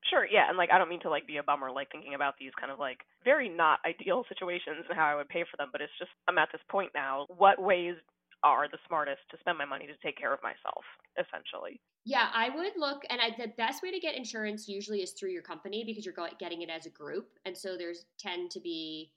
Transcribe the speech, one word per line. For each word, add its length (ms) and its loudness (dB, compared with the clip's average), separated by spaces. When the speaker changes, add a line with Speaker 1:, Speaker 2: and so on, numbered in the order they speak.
Speaker 1:
Sure, 160 2
yeah, 220 6
and, 100 2
like, 140 4
I 60 10
don't 100 4
mean 120 -6
to, 100 -4
like, 180 -2
be 80 -6
a 80 -4
bummer, 260 0
like, 220 -6
thinking 220 -12
about 240 -2
these 200 -14
kind 140 -8
of, 80 -12
like, 180 -6
very 240 6
not 360 6
ideal 440 0
situations 600 -6
and 80 -2
how 100 4
I 80 4
would 140 -4
pay 200 -2
for 80 -20
them, 140 -4
but 100 -6
it's 180 -8
just, 120 -10
I'm 120 4
at 120 6
this 180 -12
point 260 0
now, 340 -2
what 340 8
ways 340 2
are 260 8
the 180 -12
smartest 440 0
to 80 -14
spend 200 -2
my 60 0
money 220 -8
to 120 -16
take 180 -6
care 160 0
of 100 -2
myself, 420 -6
essentially? 600 -8
Speaker 2:
Yeah, 280 2
I 180 2
would 260 -4
look, 340 -4
and 100 -2
I, 100 2
the 260 -8
best 260 -2
way 80 -6
to 80 -6
get 160 -4
insurance 540 -6
usually 340 -4
is 120 -6
through 160 -6
your 120 -6
company 420 -8
because 200 -8
you're 100 -10
go-, 140 -6
getting 240 -8
it 80 -8
as 160 -8
a 40 -14
group, 420 -10
and 140 -8
so 180 -8
there's 300 -10
tend 360 -6
to 80 -10
be 560 -8